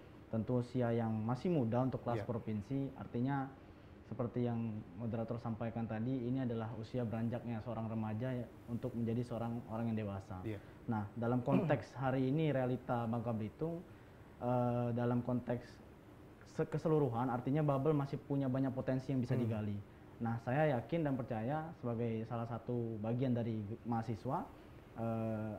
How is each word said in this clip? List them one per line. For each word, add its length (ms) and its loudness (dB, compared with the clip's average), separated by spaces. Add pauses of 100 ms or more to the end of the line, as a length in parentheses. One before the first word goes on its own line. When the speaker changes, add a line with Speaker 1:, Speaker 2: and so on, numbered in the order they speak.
(340)
Speaker 1:
Tentu 240 2
usia 320 2
yang 320 2
masih 320 2
muda 320 4
untuk 160 0
kelas 240 0
Speaker 2:
Iya. 0 -
Speaker 1:
provinsi, 720 -2
artinya 480 0 (640)
seperti 400 0
yang 320 -2 (160)
moderator 400 -2
sampaikan 480 -2
tadi, 320 0
ini 240 0
adalah 400 0
usia 240 -2
beranjaknya 560 -2
seorang 320 -4
remaja 400 0
ya, 140 -4 (180)
untuk 320 -2
menjadi 320 2
seorang 400 -2
orang 240 0
yang 80 2
dewasa. 400 -4
Speaker 2:
Iya. 160 -4 (320)
Speaker 1:
Nah, 240 2
dalam 320 2
konteks 560 4
hari 320 2
ini 160 4
realita 560 2
Bangka 320 0
Belitung, 480 -4 (560)
eh, 560 2
dalam 240 4
konteks 560 -2 (800)
se-, 80 2
keseluruhan, 640 4
artinya 320 2
Babel 320 6
masih 240 2
punya 320 0
banyak 240 2
potensi 400 0
yang 80 4
bisa 160 2
Speaker 2:
Hmm. 80 2
Speaker 1:
digali. 320 0 (380)
Nah, 320 0
saya 320 4
yakin 240 0
dan 160 2
percaya 560 -2
sebagai 560 0
salah 160 -2
satu 560 -2
bagian 320 2
dari 240 0 (240)
mahasiswa, 640 -2 (480)
eh, 640 -2